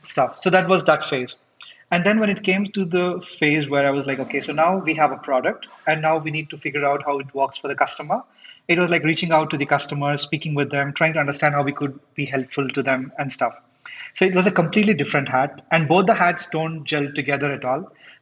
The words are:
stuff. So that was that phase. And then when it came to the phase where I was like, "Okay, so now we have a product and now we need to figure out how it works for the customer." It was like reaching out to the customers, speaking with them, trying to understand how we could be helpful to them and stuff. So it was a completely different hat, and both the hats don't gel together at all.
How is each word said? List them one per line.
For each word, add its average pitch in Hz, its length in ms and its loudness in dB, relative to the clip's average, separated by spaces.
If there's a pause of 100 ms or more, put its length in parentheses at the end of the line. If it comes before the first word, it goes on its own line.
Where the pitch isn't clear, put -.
stuff. - 380 0
So 190 100 2
that 180 180 4
was 180 180 2
that 151 180 4
phase. 127 320 -4 (560)
And 175 140 2
then 214 140 4
when 214 100 2
it - 140 -4
came 190 280 0
to 196 140 -2
the 180 360 0 (160)
phase 147 320 2
where 139 160 2
I 139 60 2
was 139 160 -2
like, 135 100 -4
"Okay, 135 220 -4
so 143 140 -6
now 165 240 2
we 160 180 -2
have 147 160 2
a 135 60 -8
product 139 500 -2 (180)
and 156 160 0
now 156 160 2
we 156 140 -4
need 156 200 -6
to 160 60 -14
figure 143 280 -4
out 143 180 0
how 143 160 -2
it 135 160 -12
works 135 220 -2
for - 100 -8
the 139 80 -4
customer." 151 480 -2 (460)
It 170 100 4
was 180 100 2
like 170 140 2
reaching 165 300 0
out 151 180 4
to 156 60 -4
the 139 80 0
customers, 143 560 0
speaking 156 340 -4
with 143 160 0
them, 143 220 -2
trying 160 200 2
to 156 60 0
understand 143 340 0
how 143 100 2
we 139 100 -2
could 139 260 -6 (160)
be 143 100 -4
helpful 135 440 -4
to 139 120 -2
them 131 380 -2
and 143 120 -4
stuff. 120 220 -2 (600)
So - 120 2
it 185 80 2
was 180 140 4
a 208 40 2
completely 208 420 4
different 143 340 -2
hat, 131 420 -2
and 165 180 2
both 180 180 4
the 214 100 6
hats 175 340 0
don't 160 360 -6
gel 143 280 -2
together 143 380 -2
at 127 140 -8
all. 139 260 -4 (300)